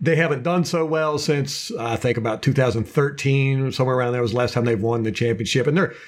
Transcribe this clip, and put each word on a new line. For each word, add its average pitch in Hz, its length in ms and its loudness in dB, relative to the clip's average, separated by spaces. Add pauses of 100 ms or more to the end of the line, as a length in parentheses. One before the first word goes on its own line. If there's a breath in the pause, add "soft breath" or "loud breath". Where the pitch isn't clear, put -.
They 165 160 2
haven't 151 260 0
done 175 220 2
so 165 200 0
well 156 340 0
since, 143 540 -2
I 117 240 -4
think, 120 200 0
about 113 260 -4
two 135 100 4
thousand 117 320 2
thirteen, 135 840 0
somewhere 127 260 0
around 123 160 0
there 123 100 0
was 113 100 0
the 120 60 0
last 123 160 0
time 120 100 0
they've 117 160 2
won 113 240 0
the 110 80 -2
championship. 117 560 0
And 147 80 2
they're, 185 180 0 (140 loud breath)